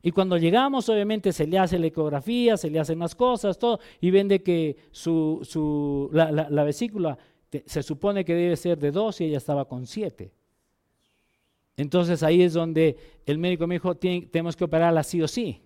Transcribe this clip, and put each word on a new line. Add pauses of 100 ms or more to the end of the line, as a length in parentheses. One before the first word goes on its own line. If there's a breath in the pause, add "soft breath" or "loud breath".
Y
cuando
llegamos,
obviamente,
se
le
hace
la
ecografía,
se
le
hacen
las
cosas,
todo, (220 loud breath)
y
ven
de
que (140 soft breath)
su,
su,
la,
la,
la
vesícula (320 soft breath)
te-,
se
supone
que
debe
ser
de
dos
y
ella
estaba
con
siete. (1400)
Entonces
ahí
es
donde (280 loud breath)
el
médico
me
dijo,
"Tien-,
tenemos
que
operarla
sí
o
sí.